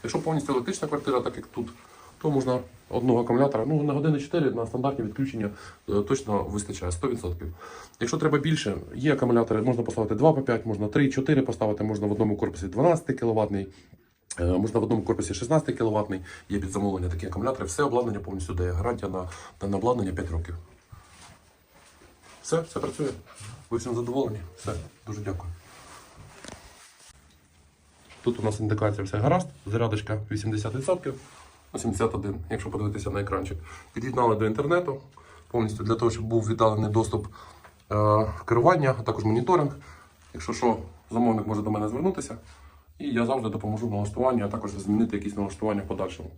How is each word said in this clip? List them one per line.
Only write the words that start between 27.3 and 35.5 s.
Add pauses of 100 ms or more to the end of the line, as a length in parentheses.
Тут
у
нас
індикація
все
гаразд, (180)
зарядочка (120)
вісімдесят
відсотків, (600)
ну,
сімдесят
один, (140)
якщо
подивитися
на
екранчик. (360)
Під'єднали
до
інтернету (500)